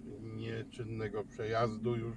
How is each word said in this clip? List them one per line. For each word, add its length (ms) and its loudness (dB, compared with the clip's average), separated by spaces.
nieczynnego 880 -2
przejazdu, 720 2
już 220 -2